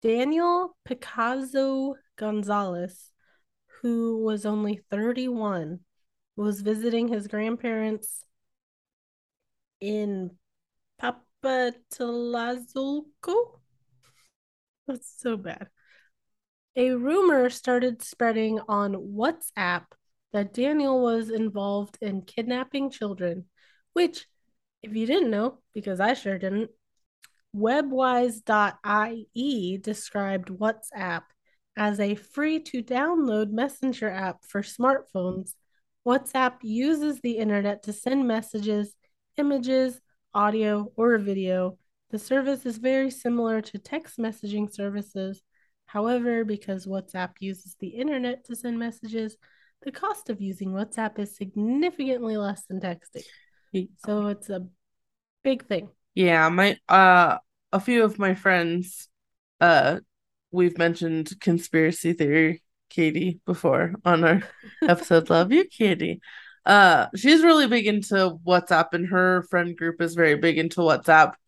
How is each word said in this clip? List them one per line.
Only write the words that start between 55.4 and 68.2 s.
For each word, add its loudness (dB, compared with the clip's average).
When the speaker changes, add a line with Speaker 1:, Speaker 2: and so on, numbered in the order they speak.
Speaker 1:
big 0
thing. -4
Speaker 2:
Yeah, 6
my, 2
uh, 8
a 0
few 4
of 0
my 2
friends, 0
uh, 6
we've 2
mentioned 0
conspiracy 2
theory 2
Katie 0
before 0
on 4
our 6
Speaker 1:
<laughs> -8
Speaker 2:
episode. 4
Love 4
you, 6
Katie. -2
Uh, 8
she's 8
really 8
big 2
into 2